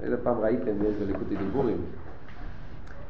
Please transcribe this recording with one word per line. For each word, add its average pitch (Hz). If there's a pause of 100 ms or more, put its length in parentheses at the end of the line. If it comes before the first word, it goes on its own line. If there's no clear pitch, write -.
איזה 120
פעם 123
ראיתם, 123 (140)
יש 107
בליקוטי 98
דיבורים, 101 (1300)